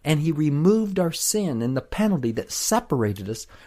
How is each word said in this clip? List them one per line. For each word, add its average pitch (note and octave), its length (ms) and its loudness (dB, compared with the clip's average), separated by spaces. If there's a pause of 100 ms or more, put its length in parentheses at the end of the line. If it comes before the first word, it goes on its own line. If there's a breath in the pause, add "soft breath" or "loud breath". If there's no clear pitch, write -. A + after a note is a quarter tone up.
And D3+ 160 2
he D#3+ 140 0
removed F3+ 640 2
our E3+ 140 0
sin F3 480 -2
and B2+ 140 -2
the C3 60 0
penalty D#3+ 520 0
that - 180 -6
separated G#2+ 760 -2
us - 180 -10 (180 loud breath)